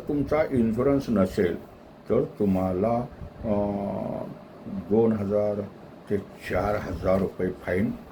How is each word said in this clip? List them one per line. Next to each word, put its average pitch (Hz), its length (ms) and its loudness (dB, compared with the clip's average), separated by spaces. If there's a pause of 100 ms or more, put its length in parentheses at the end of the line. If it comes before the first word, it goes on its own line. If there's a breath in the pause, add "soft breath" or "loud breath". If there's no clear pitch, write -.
तुमचा 147 440 2
इन्शुरन्स 123 580 2
नसेल 95 540 2 (460)
तर 117 140 4 (160)
तुम्हाला, 98 680 2 (380)
अ, 117 60 -2 (1160)
दोन 107 440 2
हजार 104 500 0 (480)
ते 104 80 2
चार 98 580 -2
हजार 95 440 2
रुपये 92 300 0
फाईन 90 420 0 (200)